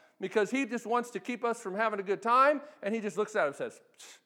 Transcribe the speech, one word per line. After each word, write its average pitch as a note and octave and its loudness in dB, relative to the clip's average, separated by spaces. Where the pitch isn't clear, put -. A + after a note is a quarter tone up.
because G3 0
he C4+ 0
just A3+ -6
wants A#3 0
to F#3+ -8
keep A#3+ -6
us A#3 -2
from F#3 -8
having G#3+ 0
a G3 -6
good F#3+ -2
time." C4 6
And G3+ -2
he A3+ -4
just G3 -4
looks G#3+ -2
at G3+ 2
them D#3 4
and C#3 -4
says, A#2+ -8
"Pfft." - -20